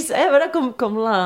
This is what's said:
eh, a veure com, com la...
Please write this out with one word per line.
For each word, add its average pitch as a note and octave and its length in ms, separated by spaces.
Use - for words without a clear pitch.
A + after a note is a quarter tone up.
eh, E4 140
a D4 40
veure D#4+ 220
com, C4 200
com A3 280
la... A3+ 240